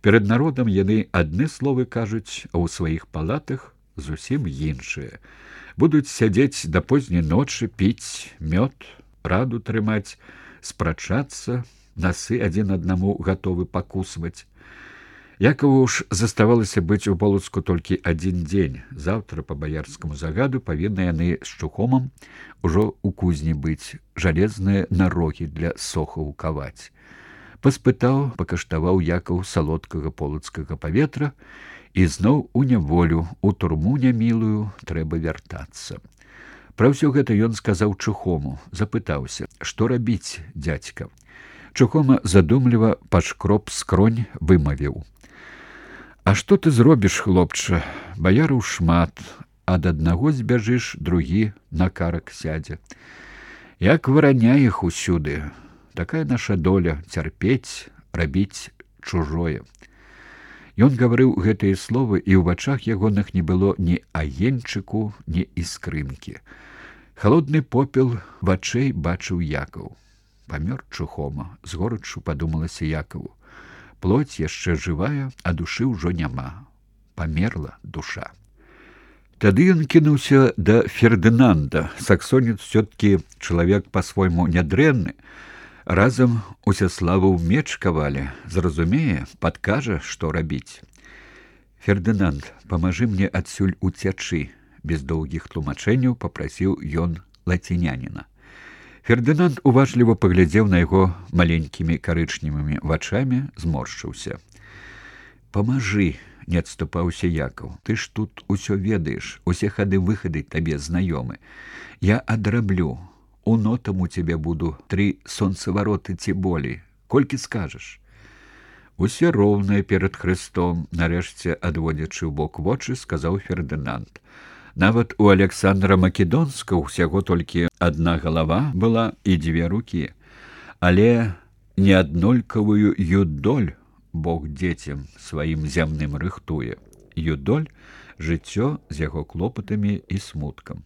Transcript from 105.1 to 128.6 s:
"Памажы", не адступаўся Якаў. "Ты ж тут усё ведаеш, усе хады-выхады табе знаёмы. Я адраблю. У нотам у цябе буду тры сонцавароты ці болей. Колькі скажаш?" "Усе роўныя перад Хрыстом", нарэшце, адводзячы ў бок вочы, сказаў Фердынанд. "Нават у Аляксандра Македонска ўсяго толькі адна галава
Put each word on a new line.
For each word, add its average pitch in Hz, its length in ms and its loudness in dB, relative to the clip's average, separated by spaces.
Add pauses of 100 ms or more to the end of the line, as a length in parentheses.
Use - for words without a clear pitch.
"Памажы", 101 640 0 (300)
не 87 120 0
адступаўся 85 680 -4
Якаў. 78 560 -6
"Ты 107 120 -4
ж - 200 -8
тут - 340 -8
усё 101 260 -4
ведаеш, 92 680 -4
усе 92 240 -2
хады-выхады 95 720 -2
табе 80 360 -4
знаёмы. 78 600 -4 (600)
Я 107 180 4
адраблю. 98 800 0 (460)
У 113 120 4
нотам 107 440 -2
у 90 60 0
цябе 85 300 -2
буду 80 400 -2 (120)
тры 98 360 0
сонцавароты 98 880 -2
ці 95 180 -6
болей. 85 500 -4 (240)
Колькі 139 320 0
скажаш?" - 600 -10 (960)
"Усе - 340 2
роўныя 101 520 2
перад 95 340 0
Хрыстом", 87 720 -2
нарэшце, 85 640 -4
адводзячы 80 720 -4
ў 78 40 -4
бок 76 280 -6
вочы, 120 380 -4
сказаў 85 420 -4
Фердынанд. 71 840 -8 (520)
"Нават 113 440 2
у 104 100 8
Аляксандра 95 680 4
Македонска 95 800 2
ўсяго 85 460 -2
толькі 85 460 -2 (100)
адна 82 420 0
галава 82 540 0